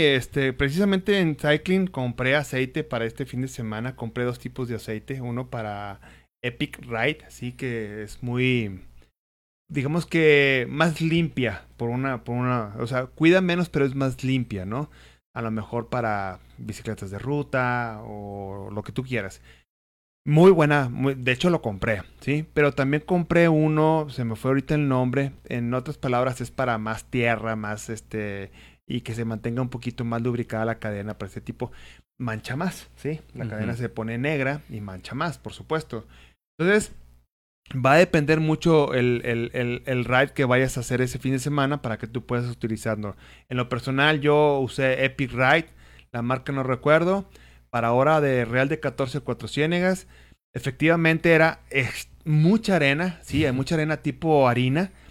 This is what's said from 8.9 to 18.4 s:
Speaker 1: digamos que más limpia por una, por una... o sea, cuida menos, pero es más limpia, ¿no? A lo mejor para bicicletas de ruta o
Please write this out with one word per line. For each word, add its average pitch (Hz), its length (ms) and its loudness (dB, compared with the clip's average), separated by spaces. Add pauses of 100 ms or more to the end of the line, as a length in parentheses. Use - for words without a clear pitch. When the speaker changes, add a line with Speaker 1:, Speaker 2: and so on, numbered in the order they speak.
Speaker 1:
digamos 147 360 -2
que 143 640 4
más 151 320 0
limpia 156 640 0 (120)
por 117 140 -4
una, 127 340 -4
por 120 120 -6
una... 123 420 -2
o 120 80 -4
sea, 127 200 -4
cuida 170 340 6
menos, 175 280 0
pero 139 160 2
es 131 100 0
más 135 300 -2
limpia, 120 420 -2
¿no? 127 240 -6 (440)
A 117 80 -6
lo 113 80 -4
mejor 113 380 -6
para 104 500 -4 (200)
bicicletas 107 520 -10
de 101 80 -10
ruta 123 840 -4
o 101 680 -10